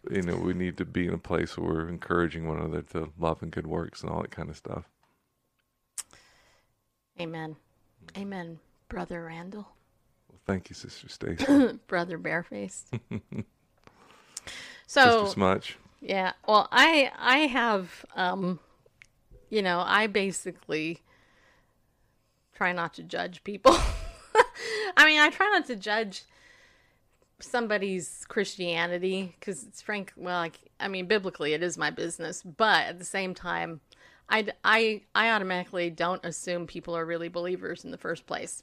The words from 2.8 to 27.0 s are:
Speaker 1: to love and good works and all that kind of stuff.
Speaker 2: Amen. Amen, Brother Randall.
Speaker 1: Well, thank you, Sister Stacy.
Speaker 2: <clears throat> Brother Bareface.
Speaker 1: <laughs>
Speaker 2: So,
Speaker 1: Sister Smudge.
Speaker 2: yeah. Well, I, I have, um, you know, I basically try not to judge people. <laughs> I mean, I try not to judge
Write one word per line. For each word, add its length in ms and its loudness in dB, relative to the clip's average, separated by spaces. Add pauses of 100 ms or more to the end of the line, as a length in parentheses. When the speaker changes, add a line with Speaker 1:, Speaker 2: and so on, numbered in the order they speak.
Speaker 1:
to 260 -6
love 240 0
and 80 -10
good 160 -6
works 340 -6
and 100 -8
all 120 -4
that 80 -10
kind 180 -10
of 80 -14
stuff. 280 -12 (2250)
Speaker 2:
Amen. 360 -10 (600)
Amen, 420 -10 (300)
Brother 360 -10
Randall. 420 -14 (640)
Speaker 1:
Well, 160 -20
thank 240 -4
you, 60 -18
Sister 340 -18
Stacy. 760 4
Speaker 2:
<clears throat> 40 -20
Brother 300 -2
Bareface. 680 -6 (240)
Speaker 1:
<laughs> 360 -8 (1400)
Speaker 2:
So, 360 8
Speaker 1:
Sister 120 -2
Smudge. 420 2 (240)
Speaker 2:
yeah. 320 0 (120)
Well, 240 6
I, 480 8
I 200 6 (100)
have, 680 0
um, 460 -2 (880)
you 120 0
know, 240 2
I 220 4
basically 920 -4 (1500)
try 200 0
not 220 -4
to 80 -14
judge 420 -6
people. 280 6
<laughs> 1200 0
I 80 10
mean, 160 6
I 80 8
try 180 2
not 200 2
to 100 -6
judge 480 -2 (1120)